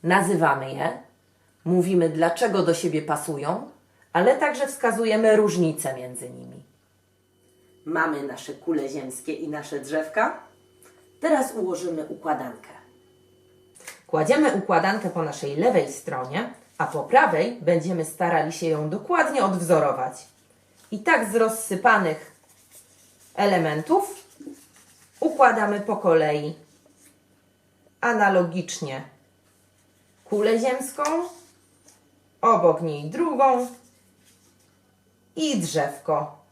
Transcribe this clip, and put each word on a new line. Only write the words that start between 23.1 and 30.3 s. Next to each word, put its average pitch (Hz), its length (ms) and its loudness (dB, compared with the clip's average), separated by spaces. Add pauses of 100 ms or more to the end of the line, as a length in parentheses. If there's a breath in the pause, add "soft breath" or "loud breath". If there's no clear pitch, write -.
elementów 180 880 0 (960)
układamy 214 640 4
po 208 160 -4
kolei 156 580 2 (1500)
analogicznie 180 1000 0 (1200)
kulę 226 340 2